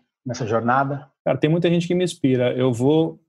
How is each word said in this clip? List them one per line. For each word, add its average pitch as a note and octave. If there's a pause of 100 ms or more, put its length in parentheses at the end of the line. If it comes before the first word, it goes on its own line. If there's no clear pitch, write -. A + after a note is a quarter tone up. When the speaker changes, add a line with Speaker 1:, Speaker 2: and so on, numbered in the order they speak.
(260)
Speaker 1:
nessa B2
jornada? B2+ (160)
Speaker 2:
Cara, C#3
tem D3+
muita E3+
gente E3+
que F3+
me F3+
inspira. B2+
Eu B2+
vou, D#3